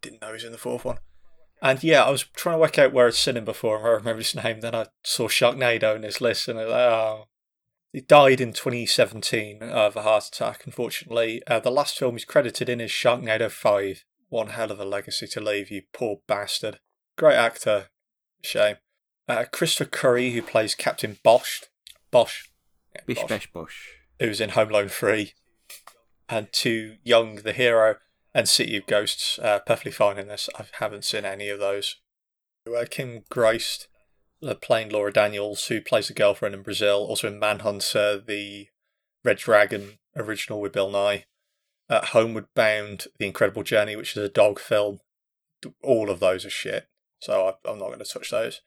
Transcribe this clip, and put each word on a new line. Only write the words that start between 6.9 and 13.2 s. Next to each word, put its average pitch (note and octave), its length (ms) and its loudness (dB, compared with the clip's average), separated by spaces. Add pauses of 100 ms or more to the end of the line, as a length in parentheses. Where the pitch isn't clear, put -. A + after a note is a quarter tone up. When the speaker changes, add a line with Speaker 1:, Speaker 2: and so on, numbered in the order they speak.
Speaker 1:
He C3 100 -10
died C3+ 380 8
in A#2 140 -4
twenty A#2+ 320 -4
seventeen G#2+ 760 0
of A2+ 320 2
a G#2 80 -6
heart G#2+ 240 2
attack, - 380 -8
unfortunately. A#2 800 -4
Uh, A#2 120 2
the B2 120 0
last C#3 260 0
film B2 180 -2
he's A2+ 100 -10
credited B2 440 0
in A#2+ 120 -2
is A2 100 -6
Sharknado A#2 580 0